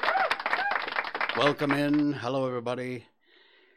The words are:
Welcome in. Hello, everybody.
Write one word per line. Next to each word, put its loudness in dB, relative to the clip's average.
Welcome 4
in. 2
Hello, -2
everybody. -4